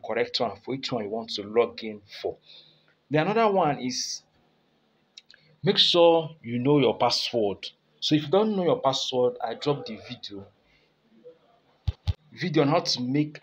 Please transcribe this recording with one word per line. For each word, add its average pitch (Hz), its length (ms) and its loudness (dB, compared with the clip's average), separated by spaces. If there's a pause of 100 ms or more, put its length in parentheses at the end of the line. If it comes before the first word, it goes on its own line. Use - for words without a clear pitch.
correct 117 360 -2
one 104 240 -4
for 120 80 -6
each 135 180 -8
one 113 140 -4
you 101 60 -8
want 113 240 -6
to 104 80 -8
log 113 380 0
in 107 200 -10 (200)
for. - 140 -6 (760)
The 151 100 2
another 208 300 2
one 160 300 2
is - 440 -8 (1400)
make 175 140 2
sure 165 540 6 (100)
you 117 180 -4
know 143 200 4
your 117 180 4
password. 113 720 0 (340)
So - 140 2
if 151 80 0
you 147 60 -8
don't 208 280 2
know 185 60 0
your 147 180 0
password, 127 600 0
I 117 120 -4
dropped 135 340 -4
the 110 100 -10 (120)
video. 101 360 -14 (1900)
Video 156 300 0
on 139 40 4
how 165 120 4
to 170 200 -2
make, 143 440 -2